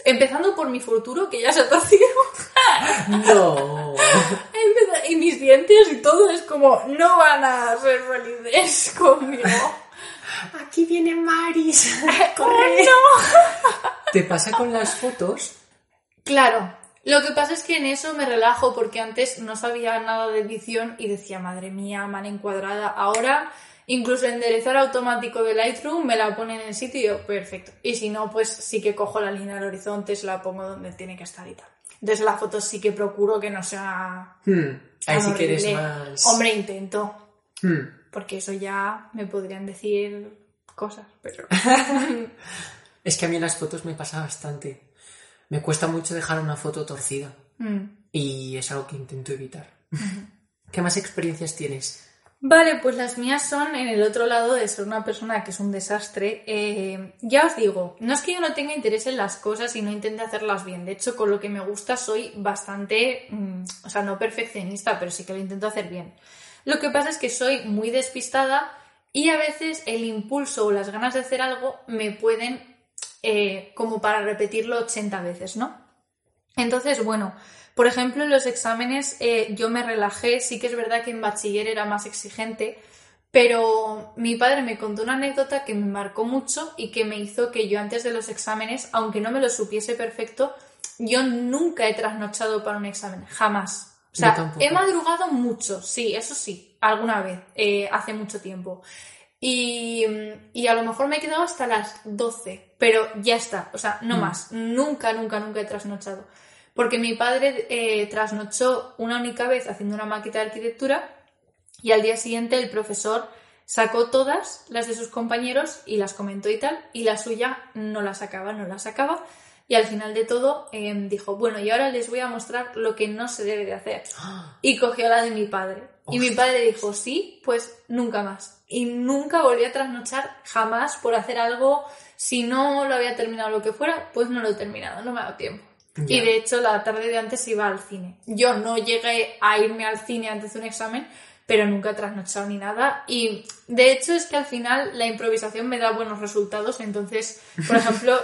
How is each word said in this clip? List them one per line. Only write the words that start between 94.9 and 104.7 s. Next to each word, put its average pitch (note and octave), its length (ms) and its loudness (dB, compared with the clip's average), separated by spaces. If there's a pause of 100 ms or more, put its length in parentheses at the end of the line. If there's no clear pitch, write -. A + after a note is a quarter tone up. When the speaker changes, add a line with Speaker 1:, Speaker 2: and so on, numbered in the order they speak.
Speaker 1:
mucho, A#3 540 -2
sí, A3+ 340 -4
eso A3+ 180 -8
sí, - 480 -12
alguna G#3+ 400 0
vez, F#3 180 -8 (160)
eh, G3+ 360 0
hace G#3+ 220 -4
mucho G#3+ 280 -10
tiempo. F#3 400 -12 (580)
Y, A#3+ 640 -2 (480)
y A#3+ 160 -2
a A#3 60 4
lo A3+ 100 2
mejor A#3 240 -2
me D4+ 100 -2
he D4+ 40 -4
quedado D#4 220 -2
hasta C4+ 240 -4
las G#3+ 360 -4
doce, G#3+ 760 -8
pero A3 300 4 (140)
ya A#3 140 4
está, G3+ 380 -6
o - 40 -12
sea, G#3 240 -4
no A3+ 160 -2
Speaker 2:
Mm. - 20 0
Speaker 1:
más. F#3 320 -6
Nunca, A#3 640 -2